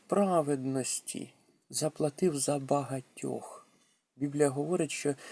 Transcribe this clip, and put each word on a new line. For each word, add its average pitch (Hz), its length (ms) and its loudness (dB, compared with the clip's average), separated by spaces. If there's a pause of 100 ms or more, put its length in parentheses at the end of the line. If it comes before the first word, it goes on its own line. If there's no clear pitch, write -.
праведності 135 1300 0 (360)
заплатив 151 680 0
за 143 200 0
багатьох. 135 1080 -4 (500)
Біблія 143 320 2
говорить, 151 420 0
що 143 240 0 (180)